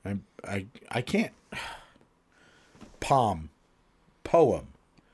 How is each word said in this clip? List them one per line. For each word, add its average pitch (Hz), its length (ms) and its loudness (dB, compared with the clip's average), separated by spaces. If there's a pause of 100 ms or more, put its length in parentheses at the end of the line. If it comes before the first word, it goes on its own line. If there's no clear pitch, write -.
I, 98 140 -4 (260)
I, 101 220 -6 (240)
I 117 120 -2
can't. - 300 -2 (200)
<sighs> - 60 -10 (1400)
Palm. 101 500 2 (720)
Poem. 131 460 4 (460)